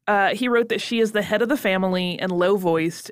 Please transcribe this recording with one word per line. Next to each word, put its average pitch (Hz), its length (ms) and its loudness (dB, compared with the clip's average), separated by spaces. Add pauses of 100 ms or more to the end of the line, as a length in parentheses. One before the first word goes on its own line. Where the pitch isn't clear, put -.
uh, 202 280 2
he 247 140 -2
wrote 233 200 2
that 214 120 -2
she 233 200 -2
is 214 120 2
the 214 100 0
head 202 200 -2
of 226 60 0
the 285 80 0
family 185 640 0
and 185 100 -4
low-voiced 170 800 0